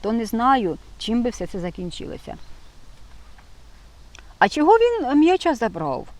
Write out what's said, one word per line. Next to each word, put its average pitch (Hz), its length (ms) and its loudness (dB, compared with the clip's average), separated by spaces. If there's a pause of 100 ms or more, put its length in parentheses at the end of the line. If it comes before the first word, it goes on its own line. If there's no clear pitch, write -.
то 208 120 -2
не 233 120 0
знаю, 233 540 2 (200)
чим 233 240 -2
би 240 80 0
все 180 160 -8
це 190 140 -8
закінчилося. - 760 -10 (2000)
А 202 100 4
чого 302 240 4
він 453 460 4
м'яча 339 360 4
забрав? 170 520 -4 (140)